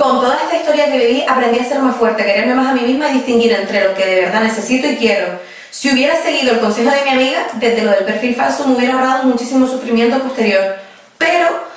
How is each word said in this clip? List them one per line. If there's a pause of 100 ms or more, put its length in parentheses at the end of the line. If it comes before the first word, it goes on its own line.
"Con
toda
esta
historia
que
viví,
aprendí
a
ser
más
fuerte,
quererme
más
a
mí
misma
y
distinguir
entre
lo
que
de
verdad
necesito
y
quiero. (320)
Si
hubiera
seguido
el
consejo
de
mi
amiga, (140)
desde
lo
del
perfil
falso
me
hubiera
ahorrado
muchísimo
sufrimiento
posterior. (420)
Pero (300)